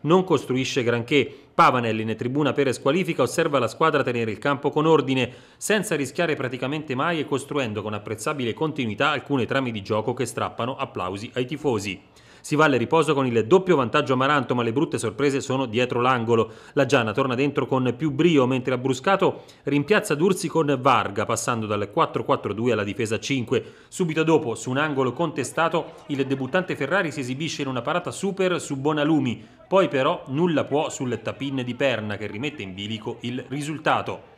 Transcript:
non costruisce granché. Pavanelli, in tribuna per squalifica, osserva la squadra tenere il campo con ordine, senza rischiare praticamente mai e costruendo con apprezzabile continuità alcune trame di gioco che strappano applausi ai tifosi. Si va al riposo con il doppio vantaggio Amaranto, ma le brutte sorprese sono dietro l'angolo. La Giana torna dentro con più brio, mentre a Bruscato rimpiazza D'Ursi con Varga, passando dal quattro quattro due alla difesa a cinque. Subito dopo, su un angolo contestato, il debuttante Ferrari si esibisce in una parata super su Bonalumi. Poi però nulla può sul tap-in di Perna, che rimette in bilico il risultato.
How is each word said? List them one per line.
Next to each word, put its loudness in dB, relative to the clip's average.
non 4
costruisce 0
granché. 2
Pavanelli, 4
in -2
tribuna 0
per 2
squalifica, 0
osserva 0
la 0
squadra 2
tenere -2
il -6
campo 0
con 0
ordine, 4
senza -2
rischiare -2
praticamente -4
mai 0
e -2
costruendo -2
con -6
apprezzabile -4
continuità -2
alcune 0
trame -2
di -6
gioco -2
che -2
strappano -4
applausi -6
ai -2
tifosi. -2
Si -2
va 6
al 6
riposo 2
con 2
il 2
doppio 6
vantaggio 2
Amaranto, 2
ma 2
le 0
brutte 0
sorprese 0
sono -2
dietro 0
l'angolo. 2
La 4
Giana 4
torna 0
dentro 0
con 0
più -2
brio, 4
mentre 0
a -2
Bruscato 2
rimpiazza 0
D'Ursi 0
con 2
Varga, 2
passando -2
dal -2
quattro 0
quattro 0
due 0
alla 0
difesa -2
a -4
cinque. -2
Subito -2
dopo, 2
su -8
un 0
angolo 0
contestato, -2
il -2
debuttante -2
Ferrari -2
si -8
esibisce -6
in -2
una -4
parata -2
super -2
su -6
Bonalumi. 0
Poi 4
però 0
nulla 2
può 0
sul -4
tap-in -4
di -4
Perna, -2
che -8
rimette -8
in -10
bilico -8
il -6
risultato. -2